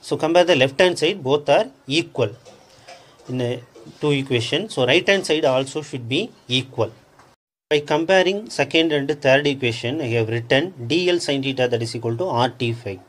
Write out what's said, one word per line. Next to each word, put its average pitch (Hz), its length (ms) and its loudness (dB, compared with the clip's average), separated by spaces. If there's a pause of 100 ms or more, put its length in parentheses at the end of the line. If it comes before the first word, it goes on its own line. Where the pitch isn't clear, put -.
So - 160 -4
compare 170 260 4
the 170 140 4
left 131 220 2
hand 180 200 4
side, 180 240 -2
both 147 260 0
are 185 180 4 (200)
equal 139 480 -2 (920)
in 127 80 -4
the 123 240 -4 (400)
two 147 100 0
equations. 135 640 -2
So 131 100 2
right 160 220 4
hand 196 180 2
side 156 200 0
also 135 360 0
should 127 260 -10
be 165 220 -2 (180)
equal. 123 440 -2 (800)
By 151 100 4
comparing 185 720 2
second 160 420 0
and 143 180 -2 (120)
third 139 260 4
equation, 131 540 -2
I 135 60 -4
have 113 200 0
written 135 460 0 (140)
D 175 220 0
L 175 100 0
sin 139 220 -2
theta 131 260 -2
that 120 140 -2
is 117 140 -8
equal 113 220 -4
to 180 100 -4
R 123 220 0
T 117 240 -4
five. 98 360 -10